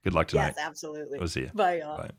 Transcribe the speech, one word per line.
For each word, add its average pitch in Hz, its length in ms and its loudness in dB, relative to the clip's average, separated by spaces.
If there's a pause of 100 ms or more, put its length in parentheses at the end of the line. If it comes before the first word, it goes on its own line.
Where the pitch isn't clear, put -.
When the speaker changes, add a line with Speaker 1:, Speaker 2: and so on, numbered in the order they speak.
Speaker 1:
Good 131 120 2
luck 80 140 6
tonight. 147 280 4
Speaker 2:
Yes, 151 80 -2
absolutely. 151 540 -8
Speaker 1:
We'll 175 80 -2
see 147 140 -2
you. 131 120 -6
Speaker 2:
Bye, 180 280 4
y'all. 151 180 -8
Speaker 1:
Bye. - 200 -8